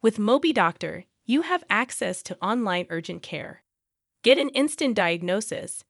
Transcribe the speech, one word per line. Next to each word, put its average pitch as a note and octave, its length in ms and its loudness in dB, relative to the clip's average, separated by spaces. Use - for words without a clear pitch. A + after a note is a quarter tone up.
With A3 160 4
Mobi B3+ 360 2
Doctor, E3+ 520 -2
you C4+ 160 2
have F4 280 -2
access G#3+ 540 -2
to - 180 -10
online F#3+ 480 -2
urgent E3+ 320 -8
care. - 420 -12
Get C4 140 8
an C#4 120 0
instant C#4 460 0
diagnosis F3 960 -2